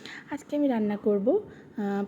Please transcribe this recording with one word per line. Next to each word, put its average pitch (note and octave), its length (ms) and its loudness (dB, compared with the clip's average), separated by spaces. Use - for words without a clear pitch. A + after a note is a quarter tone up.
আজকে D4 260 -6
আমি D4 120 4
রান্না G#3+ 280 2
করব, G#3 320 2
আহ, G3+ 800 -2